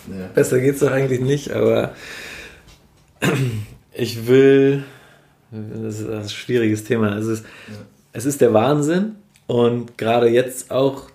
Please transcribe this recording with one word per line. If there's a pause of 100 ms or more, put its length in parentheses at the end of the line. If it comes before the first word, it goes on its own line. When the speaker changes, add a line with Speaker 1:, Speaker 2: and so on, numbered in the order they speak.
Speaker 1:
Ja.
Speaker 2:
Besser
geht's
doch
eigentlich
nicht,
aber (1300)
<clears throat>
ich
will, (640)
das
ist,
das
ist
ein
schwieriges
Thema.
Es
ist, (240)
Speaker 1:
Ja. (380)
Speaker 2:
es
ist
der
Wahnsinn (300)
und
gerade
jetzt
auch